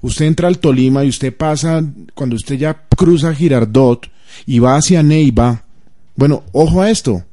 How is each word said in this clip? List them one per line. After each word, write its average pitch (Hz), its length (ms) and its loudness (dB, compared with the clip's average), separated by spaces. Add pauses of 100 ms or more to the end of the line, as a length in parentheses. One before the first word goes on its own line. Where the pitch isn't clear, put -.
usted 135 240 -4
entra 165 240 0
al 180 100 0
Tolima 135 460 0
y 139 60 0
usted 131 260 -6
pasa, 156 480 -2 (300)
cuando 127 200 -6
usted 117 200 -8
ya 151 320 -6 (100)
cruza 165 380 2
Girardot 127 760 0 (360)
y 127 120 0
va 127 180 4
hacia 165 260 2
Neiva, 135 640 2 (520)
bueno, 139 360 0
ojo 160 280 2
a 196 80 2
esto 120 440 -2